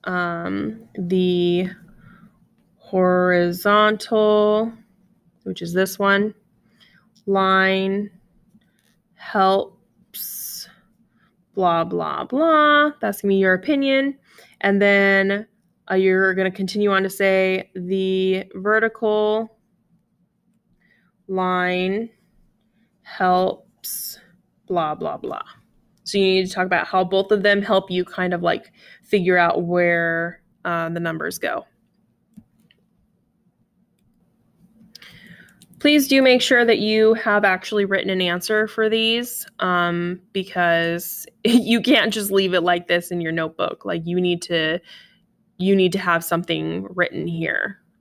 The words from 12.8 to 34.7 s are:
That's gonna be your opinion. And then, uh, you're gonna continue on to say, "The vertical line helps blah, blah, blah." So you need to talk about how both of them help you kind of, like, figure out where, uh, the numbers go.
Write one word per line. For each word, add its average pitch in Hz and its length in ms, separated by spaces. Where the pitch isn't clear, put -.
That's 208 220
gonna 202 80
be 196 60
your 190 180
opinion. 277 640
And 202 200
then, 196 640
uh, 190 60
you're 190 400
gonna 190 160
continue 202 400
on 190 140
to 185 60
say, 190 680
"The 190 800
vertical 214 1000
line 185 840
helps - 1160
blah, 160 300
blah, 151 220
blah." - 260
So 202 140
you 196 60
need 190 240
to - 40
talk 185 140
about 180 220
how 185 160
both 190 260
of 202 140
them 202 180
help 196 280
you 180 140
kind 180 300
of, 175 80
like, - 300
figure 180 340
out 175 240
where, 170 800
uh, 170 240
the 170 100
numbers 165 400
go. - 260